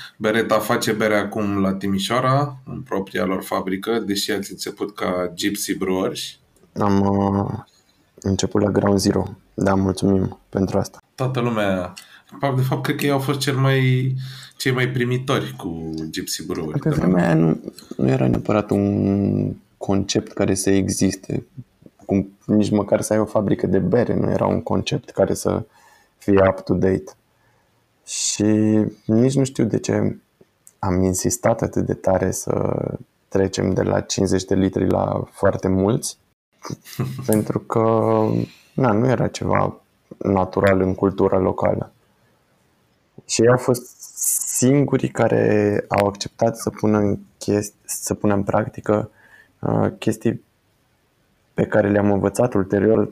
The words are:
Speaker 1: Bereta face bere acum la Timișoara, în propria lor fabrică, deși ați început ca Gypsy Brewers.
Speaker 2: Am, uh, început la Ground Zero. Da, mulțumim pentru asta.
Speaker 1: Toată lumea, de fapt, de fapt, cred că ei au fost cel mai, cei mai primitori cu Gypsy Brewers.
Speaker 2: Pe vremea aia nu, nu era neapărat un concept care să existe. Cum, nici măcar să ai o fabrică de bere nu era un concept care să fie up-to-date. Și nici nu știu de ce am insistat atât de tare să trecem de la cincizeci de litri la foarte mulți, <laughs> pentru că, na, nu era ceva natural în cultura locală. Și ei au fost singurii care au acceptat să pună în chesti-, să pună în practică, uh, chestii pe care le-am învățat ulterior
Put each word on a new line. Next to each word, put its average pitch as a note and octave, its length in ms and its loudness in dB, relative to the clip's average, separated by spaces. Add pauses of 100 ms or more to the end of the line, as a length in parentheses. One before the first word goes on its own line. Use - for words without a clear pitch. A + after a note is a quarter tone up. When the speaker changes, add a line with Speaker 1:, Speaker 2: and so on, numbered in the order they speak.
(180)
Speaker 1:
Bereta A2 400 2
face A#2 340 0
bere G#2+ 240 2
acum G2+ 440 -2
la G2 140 2
Timișoara, B2+ 880 0
în F2+ 160 -12
propria F#2+ 440 -4
lor F#2 180 -2
fabrică, F#2+ 560 -4
deși G2 340 -4
ați G2 180 -6
început G2 440 -8
ca F2+ 400 -4
Gypsy G2+ 400 -4
Brewers. F#2 460 -2 (600)
Speaker 2:
Am, G2+ 200 4
uh, G2 580 0 (600)
început G2 420 0
la G2+ 80 2
Ground G2+ 280 2
Zero. F#2+ 300 0 (260)
Da, G2 200 0
mulțumim F#2+ 640 0 (100)
pentru G2 300 0
asta. - 200 -4 (160)
Speaker 1:
Toată C3 260 -4
lumea, G2+ 520 -2 (380)
de - 100 -20
fapt, C3+ 160 0
de C3 60 2
fapt, C3 200 -2
cred D3 140 -2
că C#3+ 80 -4
ei C#3+ 60 2
au C#3 80 2
fost C3+ 200 -2
cel C3 180 -2
mai, C3 580 2 (420)
cei C3 160 0
mai B2 160 2
primitori B2 720 -2
cu E2 320 -8 (200)
Gypsy - 360 -8
Brewers. E2+ 340 -4
Speaker 2:
Pe D#3 100 0
vremea F2+ 340 2
aia - 100 2
nu, A2+ 260 2 (360)
nu C2 120 0
era C3 180 2
neapărat G#2+ 440 0
un G2+ 840 0 (220)
concept G2 560 -2
care G2 220 0
să - 160 0
existe. F#2+ 760 0 (600)
Cum, G2 220 0 (180)
nici G#2 240 4
măcar G#2 300 2
să G#2 120 -2
ai G#2+ 60 2
o G#2+ 60 2
fabrică G#2 420 0
de F#2 120 2
bere A#2 360 0
nu G2 160 0
era G2 160 0
un F#2+ 160 0
concept - 480 -4
care F#2+ 240 0
să F#2+ 280 -2 (560)
fie G2 300 4
up-to-date. F#2+ 640 0 (920)
Și - 380 -4 (600)
nici A#2+ 300 4
nu C#3 100 2
știu C3 200 -2
de A2 140 0
ce G#2+ 400 -2 (600)
am F#2 240 0
insistat G2 600 0
atât F#2 240 -2
de - 80 0
tare F#2 360 0
să G2 460 -2 (520)
trecem F#2+ 440 0
de F#2+ 100 0
la G2 180 0
cincizeci F#2+ 440 0
de G2 100 -2
litri F#2+ 360 2
la G2 400 0
foarte - 380 0
mulți, F#2+ 500 0 (520)
<laughs> - 560 -10
pentru G#2+ 340 0
că, - 200 -2 (960)
na, B2 180 2
nu A2+ 160 2
era A2 200 0
ceva G2 480 -2 (420)
natural G2 600 0
în F#2 140 0
cultura G2 440 2
locală. F#2+ 540 0 (1300)
Și - 180 0
ei A#2 60 6
au B2 80 6
fost B2 260 0 (720)
singurii C3+ 540 2
care A2 760 2
au G2+ 180 2
acceptat A#2 520 -2
să - 120 -6
pună G#2+ 280 0
în G2+ 200 0 (200)
chesti-, G#2 460 -2
să - 300 -6
pună G#2 200 0
în G2+ 80 0
practică, G#2+ 680 -2 (500)
uh, A2 260 0 (120)
chestii A2+ 460 -2 (1120)
pe G2+ 120 0
care G#2 240 2
le-am G2+ 220 2
învățat G2 420 0
ulterior G#2 580 2